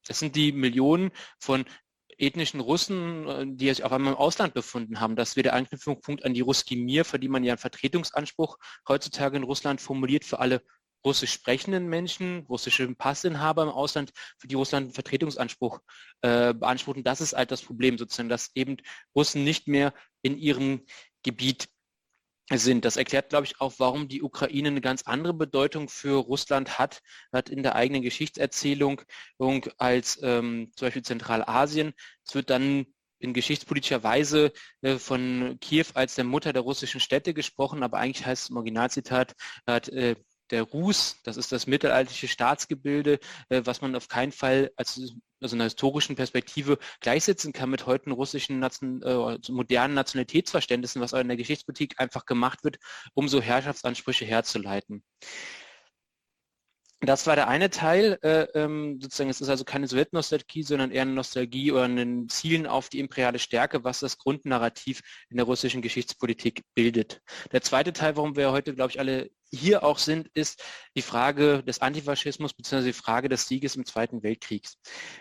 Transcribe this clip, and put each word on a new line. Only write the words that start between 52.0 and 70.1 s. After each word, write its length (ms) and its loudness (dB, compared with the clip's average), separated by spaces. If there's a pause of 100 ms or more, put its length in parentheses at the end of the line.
einfach 240 -4
gemacht 400 0
wird, 140 -2 (340)
um 160 0
so 120 4
Herrschaftsansprüche 840 -2
herzuleiten. 800 -2 (2000)
Das 220 4
war 100 6
der 120 4
eine 240 4
Teil, 500 4
äh, 220 6 (100)
ähm, 480 -2
sozusagen, 300 -2
es 100 -4
ist 80 -2
also 140 2
keine 240 -4
Sowjetnostalgie, 760 0
sondern 300 0
eher 100 0
eine 120 0
Nostalgie 580 -2
oder 140 6
ein 440 0
Zielen 380 0
auf 220 0
die 100 -6
imperiale 400 0
Stärke, 440 0
was 180 -4
das 180 -6
Grundnarrativ 840 -2 (300)
in 60 -4
der 100 2
russischen 340 0
Geschichtspolitik 840 -4 (120)
bildet. 480 2 (280)
Der 120 4
zweite 280 2
Teil, 260 0
warum 180 -2
wir 160 4
heute, 240 -2
glaub 160 0
ich, 80 -8
alle 320 -2 (180)
hier 340 4
auch 140 4
sind, 380 -2